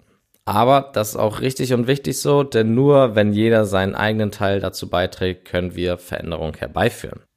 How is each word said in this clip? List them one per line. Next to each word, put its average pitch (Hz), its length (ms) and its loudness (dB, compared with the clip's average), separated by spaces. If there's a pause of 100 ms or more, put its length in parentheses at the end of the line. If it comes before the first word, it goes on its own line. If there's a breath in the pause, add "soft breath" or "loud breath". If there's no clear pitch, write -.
(480)
Aber 123 460 2
das 110 160 -2
ist - 80 -10
auch 107 240 -2
richtig 131 320 -2
und 120 140 0
wichtig 139 320 -2
so, 143 240 2
denn 113 320 0
nur 135 400 4
wenn 104 180 4
jeder 110 320 4
seinen 95 300 -2
eigenen 107 360 0
Teil 98 280 -2
dazu 92 300 -6
beiträgt, 92 560 -2
können 90 300 -4
wir 87 220 -2
Veränderung 80 580 -8
herbeiführen. - 640 -4 (160)